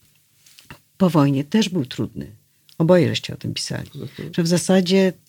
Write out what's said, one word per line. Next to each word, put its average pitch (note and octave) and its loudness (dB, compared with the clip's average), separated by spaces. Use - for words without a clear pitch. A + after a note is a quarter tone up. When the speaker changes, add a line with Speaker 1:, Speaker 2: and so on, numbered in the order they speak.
Speaker 1:
po F#3 4
wojnie, C#3+ 2
też A3 0
był E3+ -4
trudny. - -10
Oboje E3 4
żeście - -6
o - -14
tym A2+ -8
pisali. - -10
Speaker 2:
Mhm. - -14
Speaker 1:
Że F3 -2
w E3 0
zasadzie F#3 2